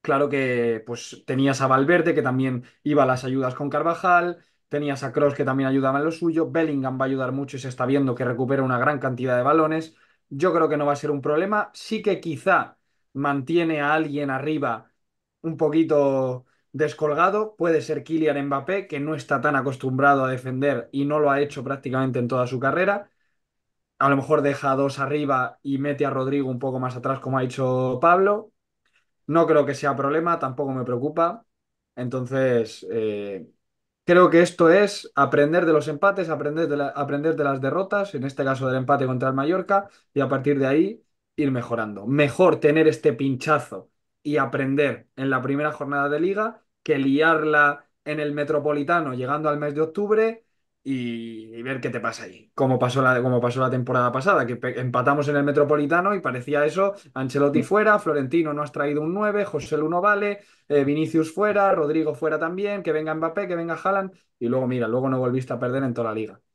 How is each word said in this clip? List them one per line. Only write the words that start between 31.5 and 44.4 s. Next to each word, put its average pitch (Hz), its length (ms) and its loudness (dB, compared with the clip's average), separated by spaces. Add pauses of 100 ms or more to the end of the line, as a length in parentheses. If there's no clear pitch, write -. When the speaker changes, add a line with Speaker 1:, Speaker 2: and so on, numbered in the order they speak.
Speaker 1:
Entonces, 127 960 -2
eh, 104 560 -4 (560)
creo 175 260 6
que 165 120 6
esto 170 280 4
es 196 460 2
aprender 147 500 2
de 160 80 4
los 147 140 2
empates, 185 420 0
aprender 151 380 -2
de 143 100 -2
la, 139 120 -2
aprender 143 460 -2
de 147 80 0
las 139 160 0
derrotas, 190 540 -2
en 127 100 -4
este 139 200 -4
caso 135 240 -2
del 127 100 0
empate 131 280 0
contra 127 240 -2
el 131 60 -4
Mallorca, 185 520 0 (260)
y 139 60 0
a 131 80 0
partir 139 300 0
de 135 100 0
ahí 175 340 0 (340)
ir 143 160 0
mejorando. 110 540 -6
Mejor 147 540 2
tener 156 280 6
este 147 260 2
pinchazo 135 760 -2 (320)
y 147 160 -2
aprender 135 800 0